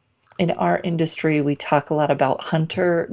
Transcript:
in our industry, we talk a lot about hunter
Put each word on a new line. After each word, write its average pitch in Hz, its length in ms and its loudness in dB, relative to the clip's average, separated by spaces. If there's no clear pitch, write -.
in 175 140 2
our 175 320 0
industry, 160 560 0
we 143 160 0
talk - 340 0
a 160 40 -2
lot 147 180 2
about 139 320 0
hunter 170 680 0